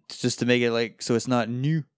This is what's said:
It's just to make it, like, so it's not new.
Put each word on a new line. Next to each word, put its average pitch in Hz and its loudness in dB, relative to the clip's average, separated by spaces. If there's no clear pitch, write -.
It's - -14
just 123 0
to - 0
make 123 4
it, 120 2
like, 117 -2
so 120 0
it's 113 0
not 120 0
new. 139 -2